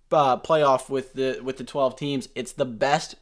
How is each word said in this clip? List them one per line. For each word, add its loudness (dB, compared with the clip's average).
uh, 4
playoff 2
with -6
the, -2
with -6
the -10
twelve 0
teams, -4
it's -8
the -4
best -2